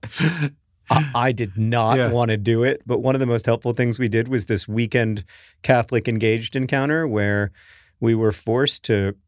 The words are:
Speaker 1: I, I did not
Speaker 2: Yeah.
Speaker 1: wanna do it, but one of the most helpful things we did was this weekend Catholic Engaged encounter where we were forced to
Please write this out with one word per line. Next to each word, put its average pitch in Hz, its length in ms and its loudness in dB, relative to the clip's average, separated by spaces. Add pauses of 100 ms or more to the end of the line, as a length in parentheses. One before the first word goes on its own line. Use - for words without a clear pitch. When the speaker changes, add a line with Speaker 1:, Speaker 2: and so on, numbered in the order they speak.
(880)
Speaker 1:
I, 147 240 2
I 123 180 0
did 107 260 -6
not 113 400 2
Speaker 2:
Yeah. 120 140 0
Speaker 1:
wanna 117 260 0
do 113 260 2
it, 135 220 0
but 123 140 -2
one 131 160 0
of 135 40 0
the 135 80 0
most 117 180 0
helpful 120 280 0
things 120 260 -2
we 127 80 0
did 113 200 0
was 123 200 -2
this 107 200 -2
weekend 110 560 -2 (380)
Catholic 123 460 2
Engaged 113 480 -2
encounter 143 520 -2
where 104 440 0 (480)
we 117 160 2
were 110 160 2
forced 123 540 -2
to 101 300 0 (120)